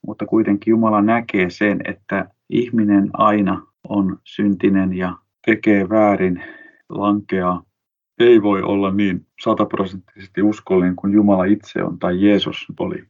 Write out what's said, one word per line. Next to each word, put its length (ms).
mutta 200
kuitenkin 440
Jumala 320
näkee 480
sen, 340
että 440
ihminen 640
aina 500
on 360
syntinen 680
ja 240
tekee 420
väärin, 540
lankeaa. 760
Ei 240
voi 200
olla 280
niin 360
sataprosenttisesti 1000
uskollinen 540
kuin 160
Jumala 320
itse 400
on 140
tai 240
Jeesus 440
oli. 300